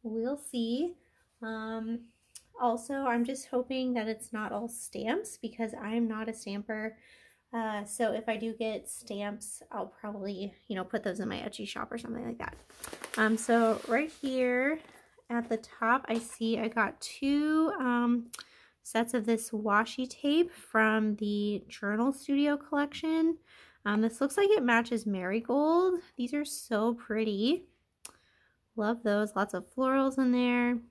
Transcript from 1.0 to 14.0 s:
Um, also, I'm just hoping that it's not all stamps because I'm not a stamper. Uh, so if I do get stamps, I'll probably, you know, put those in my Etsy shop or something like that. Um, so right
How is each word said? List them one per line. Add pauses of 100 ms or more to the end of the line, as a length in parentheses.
Um, (600)
also,
I'm
just
hoping
that
it's
not
all
stamps
because
I'm
not
a
stamper. (560)
Uh,
so
if
I
do
get
stamps, (100)
I'll
probably, (140)
you
know,
put
those
in
my
Etsy
shop
or
something
like
that. (600)
Um,
so
right (100)